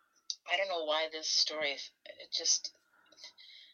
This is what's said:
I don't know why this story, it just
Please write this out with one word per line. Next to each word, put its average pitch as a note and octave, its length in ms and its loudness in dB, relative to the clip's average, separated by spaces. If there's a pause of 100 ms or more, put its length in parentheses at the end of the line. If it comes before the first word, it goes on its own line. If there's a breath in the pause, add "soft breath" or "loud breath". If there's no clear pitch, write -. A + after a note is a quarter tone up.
(520 soft breath)
I F3 60 6
don't G3 120 2
know E3+ 160 0
why D#3 260 4
this D#3 160 -6
story, D3+ 440 2
it - 640 -12
just - 360 2 (1040 loud breath)